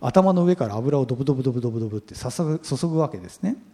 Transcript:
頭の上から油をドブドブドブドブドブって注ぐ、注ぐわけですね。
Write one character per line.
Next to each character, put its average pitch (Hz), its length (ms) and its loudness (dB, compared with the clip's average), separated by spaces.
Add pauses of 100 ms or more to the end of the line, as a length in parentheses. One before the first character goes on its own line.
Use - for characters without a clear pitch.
頭 190 320 4
の 175 140 4
上 180 100 4
か 127 100 -2
ら 101 100 -4
油 139 220 0
を 135 60 2
ド 123 100 -2
ブ 131 120 -2
ド 147 80 2
ブ 131 80 -2
ド 131 100 2
ブ 120 80 -2
ド 117 100 -2
ブ 113 80 -4
ド 110 100 -2
ブ 104 100 -6
っ - 20 -4
て - 140 -20
注 - 280 -6
ぐ、 156 160 0
注 143 280 -4
ぐ 160 120 0
わ 156 120 2
け - 80 -10
で 90 100 -14
す - 140 -12
ね。 202 160 -2 (160)